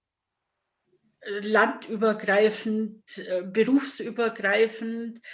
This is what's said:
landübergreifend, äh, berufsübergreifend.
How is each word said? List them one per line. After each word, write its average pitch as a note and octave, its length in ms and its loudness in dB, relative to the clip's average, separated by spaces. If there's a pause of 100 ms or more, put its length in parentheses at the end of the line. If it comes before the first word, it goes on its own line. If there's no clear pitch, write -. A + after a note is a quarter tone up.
(1400)
landübergreifend, G#3+ 1800 0
äh, F#3 240 -4
berufsübergreifend. A3+ 1800 0 (140)